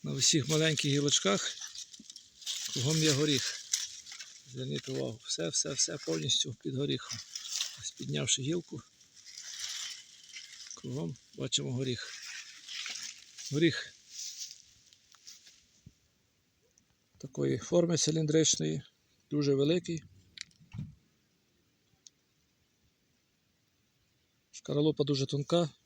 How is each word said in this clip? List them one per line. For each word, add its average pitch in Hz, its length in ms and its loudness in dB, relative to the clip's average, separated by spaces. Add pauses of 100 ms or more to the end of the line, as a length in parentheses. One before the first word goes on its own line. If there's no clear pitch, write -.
На 147 100 -4
усіх 135 360 4
маленьких 156 420 4
гілочках 143 640 4 (1160)
кругом 143 260 2
є 156 120 6
горіх. 143 460 2 (920)
Зверніть 131 420 -6
увагу, 131 360 -4
все, 165 240 -4
все, 156 240 -2
все 156 340 -2
повністю 151 480 0
під 139 200 -6
горіхом. 135 440 -2 (640)
Ось - 100 -8
піднявши 139 520 -2
гілку, 160 400 -4 (1900)
кругом 139 420 -6 (180)
бачимо 135 380 -2
горіх. 123 400 -2 (1400)
Горіх 151 420 4 (3250)
такої 135 400 0
форми 170 380 4
циліндричної, 156 880 4 (480)
дуже 143 240 4
великий. 160 480 2 (4000)
Шкаралупа 147 540 2
дуже 135 220 2
тонка 151 440 2 (160)